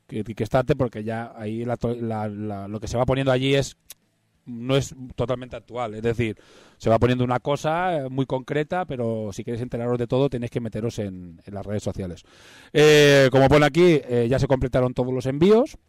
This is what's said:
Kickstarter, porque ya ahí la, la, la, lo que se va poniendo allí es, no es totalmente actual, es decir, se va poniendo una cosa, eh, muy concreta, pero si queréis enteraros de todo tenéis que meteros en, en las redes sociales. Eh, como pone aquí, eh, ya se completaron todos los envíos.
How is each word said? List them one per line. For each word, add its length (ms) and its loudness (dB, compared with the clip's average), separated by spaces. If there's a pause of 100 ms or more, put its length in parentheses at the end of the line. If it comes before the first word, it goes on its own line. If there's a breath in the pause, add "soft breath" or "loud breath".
Kickstarter, 720 -4
porque 260 -4
ya 320 -8
ahí 300 -8
la, 160 -6
la, 460 -4
la, 400 -10
lo 120 -10
que 80 -10
se 100 -4
va 100 0
poniendo 240 0
allí 240 2
es, 220 -2 (680)
no 300 -4
es 180 -2 (220)
totalmente 400 -6
actual, 380 -8
es 80 -10
decir, 360 -2 (400 soft breath)
se 120 -4
va 100 6
poniendo 240 2
una 160 0
cosa, 560 -2
eh, 140 -4
muy 160 -2
concreta, 580 -4
pero 480 -4
si 140 -12
queréis 160 -6
enteraros 360 -4
de 80 -2
todo 240 0
tenéis 220 -8
que 80 -4
meteros 400 -6
en, 460 -10
en 80 -16
las 120 -10
redes 160 -6
sociales. 440 -8 (480 loud breath)
Eh, 580 8
como 160 6
pone 180 6
aquí, 380 4
eh, 260 0
ya 100 2
se 80 0
completaron 460 0
todos 200 -2
los 140 -4
envíos. 500 4 (120)